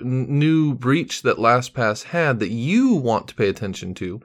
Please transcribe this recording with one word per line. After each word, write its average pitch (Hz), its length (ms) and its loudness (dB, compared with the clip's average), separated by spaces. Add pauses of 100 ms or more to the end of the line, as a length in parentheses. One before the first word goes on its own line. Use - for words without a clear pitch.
n-, 127 260 -2 (140)
new 156 340 2
breach 127 480 -2
that 120 140 2
LastPass 117 640 0
had 147 380 0
that 98 100 -2
you 196 440 2
want 120 340 0
to - 80 -18
pay 104 120 2
attention 92 460 -6
to 92 300 -8